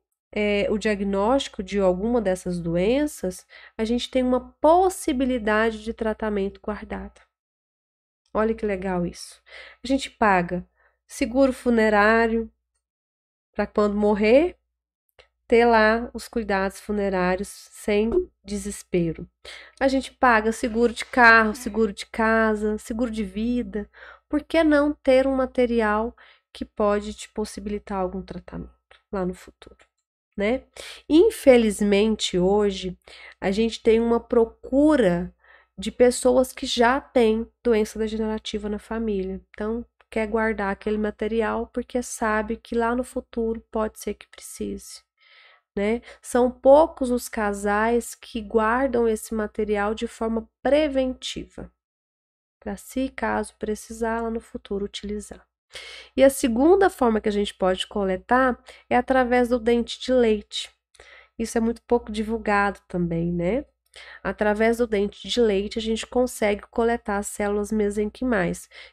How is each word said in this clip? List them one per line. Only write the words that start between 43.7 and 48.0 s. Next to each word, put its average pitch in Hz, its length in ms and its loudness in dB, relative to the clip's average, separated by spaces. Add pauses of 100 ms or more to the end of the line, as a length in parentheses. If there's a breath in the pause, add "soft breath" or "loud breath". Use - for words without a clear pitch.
ser 208 160 -8
que - 140 -20
precise, - 760 -14 (760 soft breath)
né? 214 260 -2 (200 loud breath)
São 247 280 2
poucos 269 600 4
os 240 180 -4
casais 208 840 -2